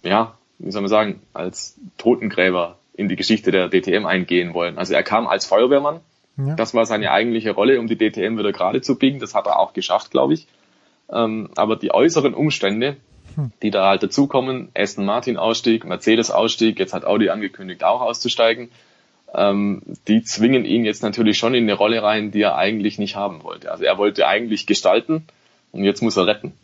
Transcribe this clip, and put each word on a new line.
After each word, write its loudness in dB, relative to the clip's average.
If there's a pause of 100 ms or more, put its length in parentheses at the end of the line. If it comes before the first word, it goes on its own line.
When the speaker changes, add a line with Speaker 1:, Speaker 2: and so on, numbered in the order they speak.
Speaker 1:
ja, 0 (240)
wie -10
soll -4
man -2
sagen, 2 (120)
als -10 (220)
Totengräber 0 (180)
in -4
die -2
Geschichte 0
der 2
D 2
T -2
M 0
eingehen 0
wollen. -4
Also -2
er 2
kam 0
als -2
Feuerwehrmann. 2 (380)
Speaker 2:
Ja. -4
Speaker 1:
Das -4
war 2
seine -2
eigentliche 0
Rolle, 4
um -6
die 0
D 2
T -4
M -2
wieder -2
gerade -2
zu -2
biegen. 0
Das -12
hat 0
er 0
auch 0
geschafft, -4
glaub 2
ich. -2 (640)
Ähm, -4
aber 2
die -2
äußeren 2
Umstände, -2 (380)
Speaker 2:
Hm. -6 (120)
Speaker 1:
die 0
da 2
halt 2
dazukommen, 0
Aston -2
Martin -2
Ausstieg, 0
Mercedes 2
Ausstieg, 2
jetzt -4
hat -6
Audi 2
angekündigt, -8
auch 2
auszusteigen, -2 (640)
ähm, 0 (260)
die 4
zwingen 2
ihn 0
jetzt -4
natürlich 2
schon 0
in 2
eine 2
Rolle 2
rein, 0
die 2
er 2
eigentlich -2
nicht -4
haben -6
wollte. -12
Also -6
er 2
wollte 2
eigentlich -2
gestalten 0 (440)
und -4
jetzt 2
muss 0
er 2
retten. -2